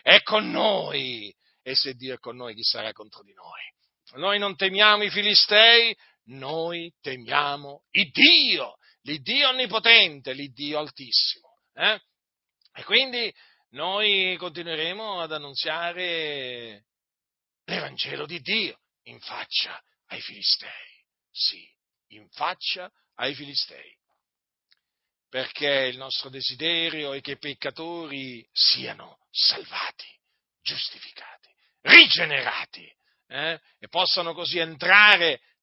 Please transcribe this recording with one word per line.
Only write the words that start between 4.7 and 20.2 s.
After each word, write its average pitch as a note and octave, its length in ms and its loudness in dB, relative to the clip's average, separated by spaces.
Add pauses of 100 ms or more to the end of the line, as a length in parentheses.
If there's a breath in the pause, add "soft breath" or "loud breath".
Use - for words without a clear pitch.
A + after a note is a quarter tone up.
i G3+ 80 -2
Filistei, G#3 840 6 (320 soft breath)
noi E3 720 -6
temiamo C#3+ 880 -4
il F3 200 0
Dio, B3 680 4 (240 soft breath)
l'Iddio G3+ 480 -2
onnipotente, G#3+ 840 2
l'Iddio C#3+ 480 -6
altissimo, - 800 -6 (120)
eh? G3 280 -2 (720)
E - 100 -16
quindi A#3+ 500 0 (380 soft breath)
noi F#3+ 680 0
continueremo F3 840 -8
ad D#3+ 100 -8
annunziare D3+ 1600 -8 (800)
l'Evangelo D3 600 -8
di E3 140 -12
Dio F#3+ 400 -6 (240)
in A#2 160 -20
faccia - 600 -8 (260)
ai - 140 -16